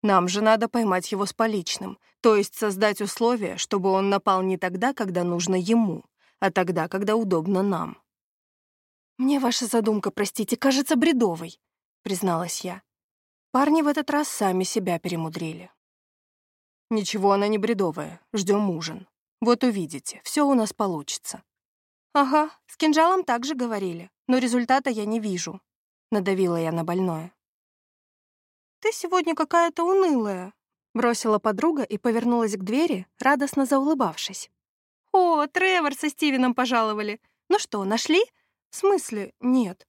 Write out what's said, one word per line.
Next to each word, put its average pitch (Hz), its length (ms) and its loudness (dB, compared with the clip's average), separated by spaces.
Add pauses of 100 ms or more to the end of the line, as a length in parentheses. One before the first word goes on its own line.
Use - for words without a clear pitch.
Нам 190 240 4
же 185 140 -2
надо 220 280 4
поймать 196 440 -2
его 196 140 -2
с 190 60 -10
поличным, 196 640 -4 (240)
то 220 140 6
есть 202 220 0
создать 208 440 0
условия, 208 560 -2
чтобы 190 340 -2
он 190 200 2
напал 190 320 2
не 185 160 -2
тогда, 185 340 -2
когда 185 300 -4
нужно 175 320 -2
ему, 196 500 0 (360)
а 196 100 2
тогда, 170 380 -2
когда 202 280 -2
удобно 190 460 0
нам". 190 380 -4 (1160)
"Мне 269 220 2
ваша 247 260 0
задумка, 214 440 0
простите, 214 460 -4
кажется 277 400 0
бредовой", 226 640 0 (420)
призналась 175 580 -2
я. 185 220 -10 (680)
"Парни 302 320 4
в 294 60 2
этот 294 220 -2
раз 294 180 0
сами 185 360 0
себя 180 340 -2
перемудрили". 170 720 -8 (1200)
"Ничего 202 420 0
она 202 160 2
не 214 100 0
бредовая. 175 640 -4 (120)
Ждём 202 380 0
ужин. 165 380 -10 (320)
Вот 233 240 2
увидите, 190 600 -4
всё 294 220 0
у 277 80 4
нас 220 180 2
получится". - 720 -6 (720)
"Ага, 294 360 2 (160)
с - 100 -20
кинжалом 330 480 4
так 240 200 -2
же 294 100 -4
говорили, 196 560 -6 (180)
но 254 100 4
результата 254 520 2
я 214 140 -4
не 214 160 -2
вижу", 190 400 -6 (500)
надавила 190 460 0
я 165 160 -2
на 165 120 -2
больное. 175 500 -4 (1500)
"Ты 453 120 0
сегодня 339 420 -2
какая-то 339 500 2
унылая", 240 680 2 (400)
бросила 233 440 2
подруга 254 440 0
и 214 160 -4
повернулась 233 580 0
к 190 60 -10
двери, 233 440 0 (120)
радостно 277 480 2
заулыбавшись. 269 840 -2 (680)
"О, 330 300 4
Тревор 359 460 0
со 302 140 -4
Стивеном 269 460 0
пожаловали! 220 680 -2 (280)
Ну 381 100 2
что, 208 260 -4
нашли?" 233 360 2 (500)
"В - 60 -18
смысле? 262 640 0
Нет". 247 480 0